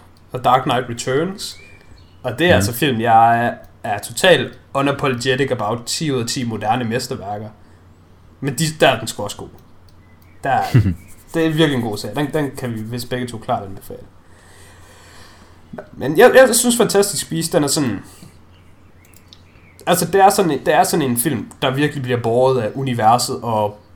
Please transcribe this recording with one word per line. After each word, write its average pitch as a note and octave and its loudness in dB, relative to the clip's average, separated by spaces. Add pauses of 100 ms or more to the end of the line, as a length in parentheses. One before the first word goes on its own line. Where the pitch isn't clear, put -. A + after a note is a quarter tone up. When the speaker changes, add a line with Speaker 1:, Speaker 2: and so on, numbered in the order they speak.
(320)
Speaker 1:
og A#2+ -6
Dark C3 4
Knight B2 -2
Returns. D3 -6 (680)
Og A#2+ -8
det E3 2
er F3+ 6
Speaker 2:
Mhm. D3 6
Speaker 1:
altså G#2 0
film, A#2+ -2
jeg A#2 4
er, A2+ -2 (320)
er G#2 -4
totalt B2 2 (160)
unapologetic C3 -2
about, A2+ -4
ti D3+ -4
ud B2+ -2
af A2+ -6
ti B2+ -6
moderne A2+ -2
mesterværker. G#2+ -8 (920)
Men C3+ -6
de, D#3+ -2 (160)
der D#3 6
er B2 2
den A2 -10
sgu - -10
også G#2 -10
god. - -16 (960)
Der C3+ -2
er, A2 0 (360)
Speaker 2:
<laughs> - -20
Speaker 1:
det D#3+ 0
er D#3+ 0
virkelig D3+ 2
en A#2+ -2
god G#2+ -6
serie. G#2+ -10
Den, C#3+ -4
den C#3+ -2
kan A#2+ -6
vi G#2+ -8
vist A#2+ -10
begge B2 -6
to A2+ -10
klart G#2+ -4
anbefale. - -14 (1900)
Men - -4
jeg, A#3+ 10
jeg B3 8
synes, A#3+ 2
Fantastic G3+ 0
Beasts, E3 -4
den D3+ 2
er C#3 0
sådan, B2 -2 (1900)
altså, F3 0
det G3 2
er G3 8
sådan, G3 2
det D3 0
er F3 4
sådan D#3 0
en A#2+ -2
film, A#2 -4 (120)
der C3+ 0
virkelig C#3 -2
bliver A#2+ -2
båret B2+ 2
af G#2 -4
universet B2 0
og, G#2+ -2 (180)